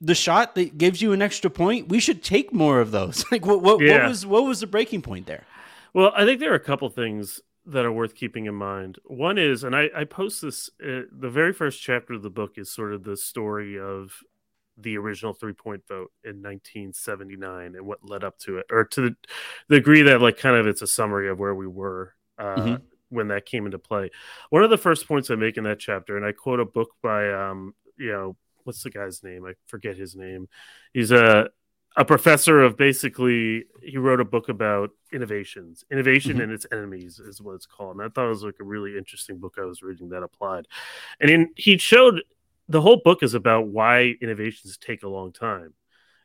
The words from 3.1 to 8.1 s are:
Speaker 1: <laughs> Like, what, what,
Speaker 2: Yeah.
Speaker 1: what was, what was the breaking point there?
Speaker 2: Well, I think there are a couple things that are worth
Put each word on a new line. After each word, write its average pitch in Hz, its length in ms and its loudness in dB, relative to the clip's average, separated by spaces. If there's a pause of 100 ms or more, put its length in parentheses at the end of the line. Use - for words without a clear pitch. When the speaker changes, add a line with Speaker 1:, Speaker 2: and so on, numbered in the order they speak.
Speaker 1:
<laughs> - 40 -18
Like, 196 140 0
what, 196 160 4
what, 196 200 6
Speaker 2:
Yeah. - 200 8
Speaker 1:
what - 80 2
was, 202 160 -6
what 214 200 2
was 247 140 -4
the 214 80 -8
breaking 208 340 -4
point 92 240 -12
there? - 200 -14 (480)
Speaker 2:
Well, 190 220 6
I 208 100 2
think 247 140 2
there 311 120 -4
are 180 40 2
a 139 40 0
couple 139 300 -4
things 107 500 -8 (280)
that 135 160 -2
are 120 80 -2
worth 113 220 -4